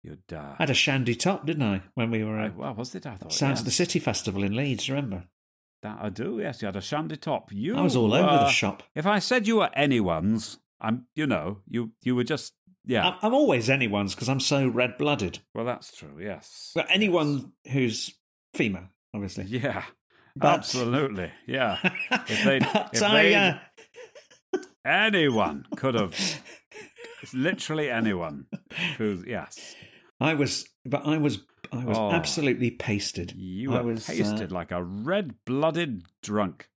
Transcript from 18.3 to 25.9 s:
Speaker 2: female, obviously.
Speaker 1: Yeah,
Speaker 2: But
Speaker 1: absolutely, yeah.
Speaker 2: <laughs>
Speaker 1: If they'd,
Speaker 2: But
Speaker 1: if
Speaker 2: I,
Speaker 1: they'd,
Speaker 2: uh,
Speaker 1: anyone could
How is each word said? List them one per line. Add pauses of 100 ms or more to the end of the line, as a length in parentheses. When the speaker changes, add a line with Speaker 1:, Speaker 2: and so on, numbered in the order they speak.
Speaker 2:
female, (260)
obviously.
Speaker 1:
Yeah, (520)
Speaker 2:
But
Speaker 1:
absolutely, (140)
yeah.
Speaker 2:
<laughs> (180)
Speaker 1:
If
they'd, (120)
Speaker 2:
But
Speaker 1:
if
Speaker 2:
I,
Speaker 1:
they'd,
Speaker 2:
uh, (1300)
Speaker 1:
anyone (100)
could